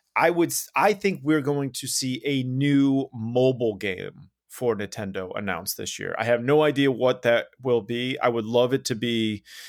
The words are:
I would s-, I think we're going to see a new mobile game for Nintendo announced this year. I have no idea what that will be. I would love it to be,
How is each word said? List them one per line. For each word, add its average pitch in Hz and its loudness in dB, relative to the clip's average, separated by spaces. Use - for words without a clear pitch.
I 151 2
would 170 0
s-, - -8
I 190 2
think 190 -2
we're 151 2
going 143 -4
to - -8
see 127 -4
a 139 0
new 135 2
mobile 120 0
game 95 -8
for 120 0
Nintendo 98 -6
announced 95 -6
this 98 -8
year. 95 -6
I 113 -2
have 120 2
no 147 4
idea 139 4
what 120 2
that 117 4
will 123 2
be. 120 -4
I 123 4
would 117 0
love 120 4
it 127 -2
to 123 -2
be, 110 -2